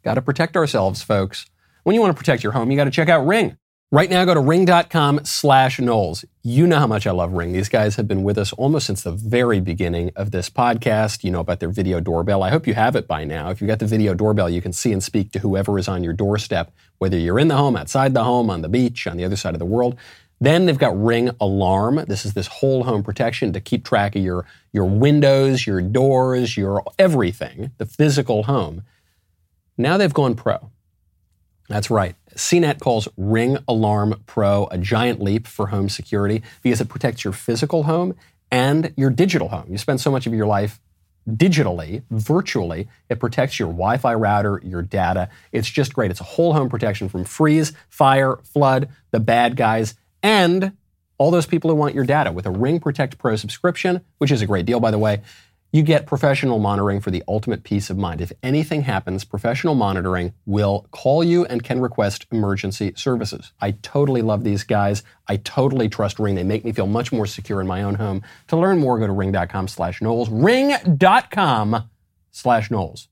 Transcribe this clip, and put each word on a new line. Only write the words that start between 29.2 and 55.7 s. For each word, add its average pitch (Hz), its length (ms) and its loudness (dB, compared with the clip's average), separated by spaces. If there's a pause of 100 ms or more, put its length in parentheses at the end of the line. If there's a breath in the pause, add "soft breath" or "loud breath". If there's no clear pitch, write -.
Now 151 180 2
they've 180 160 2
gone 131 220 2
pro. - 340 -4 (1000)
That's 107 240 -4
right. 95 240 0 (200)
C - 240 0
net 147 200 0
calls 113 280 -2 (100)
Ring 113 400 0 (100)
Alarm 107 580 0
Pro 101 460 2
a 92 60 -6
giant 110 440 0
leap 104 240 -2
for 101 220 -6
home 98 220 -2
security 104 520 -4 (220 loud breath)
because 123 180 0
it 113 60 -2
protects - 360 -6
your 98 100 -4
physical 147 500 -2
home 175 320 -2 (340 soft breath)
and 139 460 2
your 135 160 2
digital 160 380 0
home. 95 200 -8
You 98 80 -6
spend 131 240 -2
so - 80 0
much 131 160 -2
of 117 80 -2
your 107 140 0
life 104 320 -2 (500)
digitally, 110 800 0
virtually. 107 800 -2 (220 soft breath)
It 117 100 -4
protects 123 400 -2
your 98 80 -2
Wi-Fi 110 480 0
router, 104 480 0
your 92 180 -8
data. 92 480 -2 (220 soft breath)
It's 110 180 -4
just 135 240 -2
great. 107 160 -2
It's - 120 -6
a - 20 -12
whole 165 300 0
home 135 160 0
protection 107 400 -4
from 90 140 -6
freeze, 151 500 0 (160 loud breath)
fire, 135 540 2
flood, 139 460 2 (220 soft breath)
the 113 80 0
bad 120 360 2
guys, 113 380 0 (300)
and 196 480 2 (480)
all 143 100 4
those 170 160 2
people 160 240 -2
who 160 60 2
want 147 180 0
your 135 120 0
data 139 260 2
with 90 160 -6
a 92 40 -2
Ring 131 280 0
Protect 139 400 -4
Pro 113 160 0
subscription, 180 680 -2 (160)
which 147 140 0
is 117 100 2
a 104 60 0
great 92 180 0
deal, 117 140 0
by 113 120 2
the 107 80 0
way. 107 220 0 (500 loud breath)